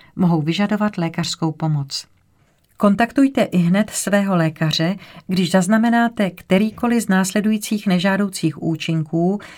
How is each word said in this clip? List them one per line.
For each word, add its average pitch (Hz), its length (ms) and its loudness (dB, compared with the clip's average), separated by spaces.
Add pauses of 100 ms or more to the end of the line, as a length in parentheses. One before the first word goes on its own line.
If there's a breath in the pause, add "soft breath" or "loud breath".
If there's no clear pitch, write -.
(160 loud breath)
mohou 170 260 2
vyžadovat 202 560 -2
lékařskou 165 540 -4
pomoc. 151 540 -4 (680)
Kontaktujte 233 680 2
ihned 185 480 2
svého 196 460 0
lékaře, 160 600 0 (300 loud breath)
když 185 240 0
zaznamenáte 220 800 2
kterýkoliv 220 720 0
z 226 60 -6
následujících 208 800 0
nežádoucích 190 760 0
účinků 165 800 -2 (180 loud breath)